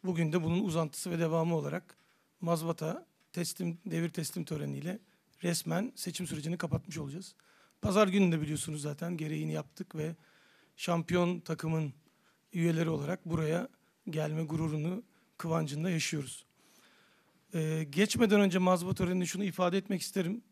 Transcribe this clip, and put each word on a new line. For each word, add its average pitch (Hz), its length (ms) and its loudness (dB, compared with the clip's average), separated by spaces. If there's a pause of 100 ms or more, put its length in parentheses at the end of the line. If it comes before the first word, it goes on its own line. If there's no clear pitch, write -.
Bugün 165 280 0
de 175 100 4
bunun 170 220 2
uzantısı 165 460 -2
ve 170 80 -2
devamı 165 380 2
olarak 147 400 -4 (440)
mazbata 165 640 -2 (260)
teslim, 170 540 -4
devir 165 220 -2
teslim 160 360 -6
töreniyle 147 540 -6 (440)
resmen 170 520 -2
seçim 175 320 -6
sürecini 160 320 -4
kapatmış 165 400 -2
olacağız. 151 360 -10 (480)
Pazar 202 260 6
günü 185 240 6
de 160 80 2
biliyorsunuz 151 420 -4
zaten 156 340 -6
gereğini 156 360 -4
yaptık - 420 -8
ve 160 220 -4 (600)
şampiyon 175 640 0
takımın 160 520 -2 (600)
üyeleri 165 380 2
olarak 151 360 -4
buraya 160 420 0 (420)
gelme 156 340 -2
gururunu, 160 580 -2 (360)
kıvancını 160 460 -2
da 185 60 0
yaşıyoruz. 151 560 -4 (1080)
Ee, 160 360 0
geçmeden 208 500 6
önce 190 180 6
mazba 180 360 4
törenini 180 320 0
şunu 190 180 -4
ifade 180 340 2
etmek 190 240 -2
isterim. 190 500 -2